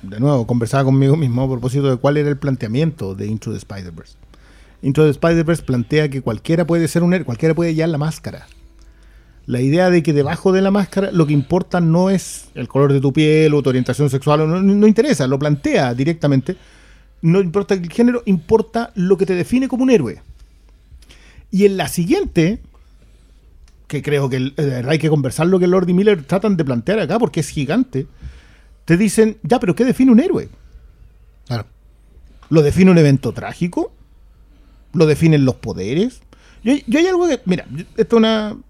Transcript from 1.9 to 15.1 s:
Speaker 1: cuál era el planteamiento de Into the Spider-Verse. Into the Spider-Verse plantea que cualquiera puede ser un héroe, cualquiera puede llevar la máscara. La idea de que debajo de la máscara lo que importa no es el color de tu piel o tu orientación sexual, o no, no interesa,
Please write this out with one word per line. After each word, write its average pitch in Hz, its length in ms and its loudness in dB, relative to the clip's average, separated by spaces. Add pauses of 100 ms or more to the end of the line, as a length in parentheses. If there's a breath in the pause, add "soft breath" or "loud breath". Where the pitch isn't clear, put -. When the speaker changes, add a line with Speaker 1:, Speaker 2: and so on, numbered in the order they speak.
Speaker 1:
cuál 143 200 0
era 147 120 0
el 143 80 -2
planteamiento 127 760 -4
de 104 100 -8
Into 110 260 -8
the - 60 -8
Spider-Verse. 90 560 -16 (680 soft breath)
Into 135 220 0
the 151 60 4
Spider-Verse 165 540 0
plantea 143 460 -2
que 135 120 -8
cualquiera 160 460 -2
puede 170 200 0
ser 170 140 -2
un 175 120 2
héroe, 180 120 -2
cualquiera 160 300 -2
puede 170 180 -2
llevar 160 160 0
la 160 80 -4
máscara. 147 480 -8 (1000 soft breath)
La 123 120 -4
idea 160 300 2
de 175 140 4
que 165 100 0
debajo 147 380 0
de 190 100 2
la 196 80 2
máscara 196 420 -2
lo 170 140 2
que 147 80 -2
importa 180 480 -2
no 170 300 2
es - 420 -6
el 127 140 -10
color 139 260 2
de 135 80 2
tu 139 100 2
piel 156 440 4
o 143 80 0
tu 139 60 0
orientación 127 420 0
sexual, 147 300 0
o 156 60 0
no, 175 140 -2
no 202 260 4
interesa, 220 400 2